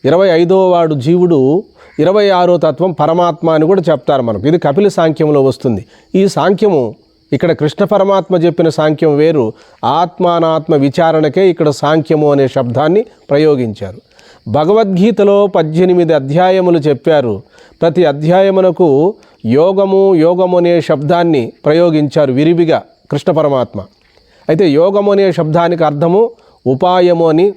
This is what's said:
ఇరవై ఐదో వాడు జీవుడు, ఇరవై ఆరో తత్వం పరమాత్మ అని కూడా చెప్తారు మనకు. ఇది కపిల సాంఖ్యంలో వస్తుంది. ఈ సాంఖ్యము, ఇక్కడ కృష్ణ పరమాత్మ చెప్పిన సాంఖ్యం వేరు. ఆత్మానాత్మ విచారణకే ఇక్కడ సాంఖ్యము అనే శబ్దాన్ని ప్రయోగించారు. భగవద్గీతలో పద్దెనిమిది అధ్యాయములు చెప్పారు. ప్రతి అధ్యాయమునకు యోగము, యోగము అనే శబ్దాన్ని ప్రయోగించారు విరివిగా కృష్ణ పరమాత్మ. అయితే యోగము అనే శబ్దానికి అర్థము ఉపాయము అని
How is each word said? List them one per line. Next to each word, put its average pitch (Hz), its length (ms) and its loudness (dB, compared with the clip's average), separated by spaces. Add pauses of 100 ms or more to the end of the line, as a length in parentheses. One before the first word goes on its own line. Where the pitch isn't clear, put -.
ఇరవై 185 220 2
ఐదో 180 420 2
వాడు 165 260 0
జీవుడు, 160 680 0 (360)
ఇరవై 196 300 2
ఆరో 180 280 2
తత్వం 165 340 -2
పరమాత్మ 165 580 -2
అని 156 160 2
కూడా 190 160 0 (100)
చెప్తారు 139 300 -2
మనకు. 113 260 -4
ఇది 170 100 0
కపిల 165 300 0
సాంఖ్యంలో 151 560 0
వస్తుంది. 123 420 -2 (300)
ఈ 190 120 2
సాంఖ్యము, 175 680 0 (380)
ఇక్కడ 165 180 -2
కృష్ణ 151 340 -2
పరమాత్మ 190 500 0
చెప్పిన 165 340 0
సాంఖ్యం 151 480 0
వేరు. 151 360 0 (320)
ఆత్మానాత్మ 165 920 -2
విచారణకే 160 760 0
ఇక్కడ 160 200 0
సాంఖ్యము 151 600 0
అనే 139 160 2
శబ్దాన్ని 143 580 -2 (240)
ప్రయోగించారు. 127 720 -2 (460)
భగవద్గీతలో 202 1000 0
పద్దెనిమిది 175 680 0
అధ్యాయములు 175 640 0
చెప్పారు. 139 640 -2 (400)
ప్రతి 165 240 0
అధ్యాయమునకు 175 1080 0 (320)
యోగము, 190 680 2
యోగము 175 420 0
అనే 175 240 2
శబ్దాన్ని 156 720 -2 (120)
ప్రయోగించారు 151 680 0
విరివిగా 156 500 0 (300)
కృష్ణ 147 200 -4
పరమాత్మ. 139 480 -2 (680)
అయితే 160 200 2
యోగము 196 420 0
అనే 196 200 2
శబ్దానికి 170 520 -2
అర్థము 170 480 0 (360)
ఉపాయము 175 640 0
అని 180 280 2